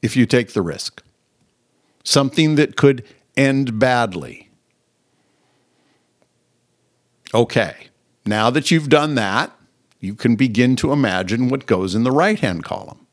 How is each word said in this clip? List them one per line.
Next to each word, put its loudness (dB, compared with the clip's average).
if -2
you 6
take 0
the 0
risk. -8
Something 2
that 2
could 4
end 0
badly. -2
Okay, -2
now 0
that -2
you've 2
done 2
that, -2
you -8
can 0
begin 2
to -2
imagine -2
what -6
goes -2
in 0
the 0
right-hand 0
column. -14